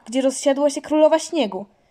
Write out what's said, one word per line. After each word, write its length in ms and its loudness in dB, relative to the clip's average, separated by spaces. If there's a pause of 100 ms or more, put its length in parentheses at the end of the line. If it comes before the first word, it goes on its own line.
gdzie 160 -2
rozsiadła 480 0
się 100 -8
Królowa 380 2
Śniegu. 480 -4 (240)